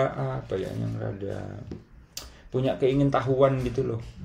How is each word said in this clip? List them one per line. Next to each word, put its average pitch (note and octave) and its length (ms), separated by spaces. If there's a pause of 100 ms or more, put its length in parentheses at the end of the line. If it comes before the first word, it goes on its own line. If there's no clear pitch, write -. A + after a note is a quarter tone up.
(380)
apa A#2 160
ya, F#2+ 240
yang A2+ 160
rada G2+ 480 (1120)
punya C3 240
keingintahuan C3+ 880
gitu B2 160
loh. A#2+ 180 (240)